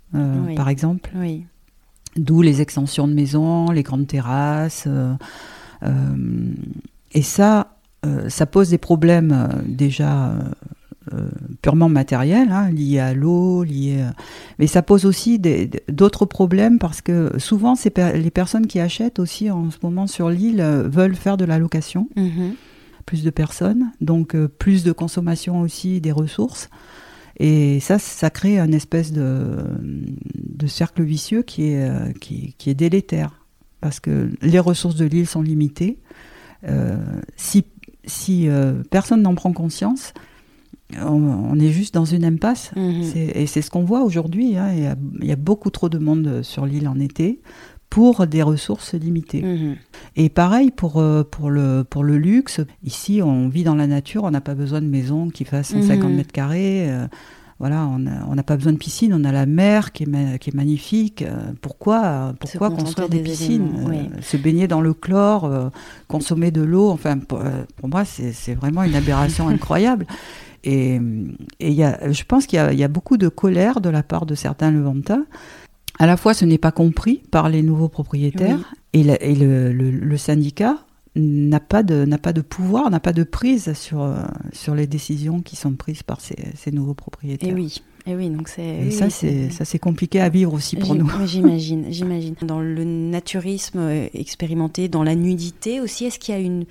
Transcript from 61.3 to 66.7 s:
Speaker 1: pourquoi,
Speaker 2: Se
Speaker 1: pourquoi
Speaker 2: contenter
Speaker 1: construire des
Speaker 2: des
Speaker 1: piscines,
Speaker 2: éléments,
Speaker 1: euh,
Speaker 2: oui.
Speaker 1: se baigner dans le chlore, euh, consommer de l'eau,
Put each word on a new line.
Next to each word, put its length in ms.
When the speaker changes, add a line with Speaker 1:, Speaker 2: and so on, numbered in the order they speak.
Speaker 1:
pourquoi, 720
Speaker 2:
Se 80
Speaker 1:
pourquoi 300
Speaker 2:
contenter 140
Speaker 1:
construire 260
des 80
Speaker 2:
des 60
Speaker 1:
piscines, 500
Speaker 2:
éléments, 160
Speaker 1:
euh, 260
Speaker 2:
oui. 60
Speaker 1:
se 160
baigner 300
dans 120
le 140
chlore, 500
euh, 240
consommer 420
de 120
l'eau, 260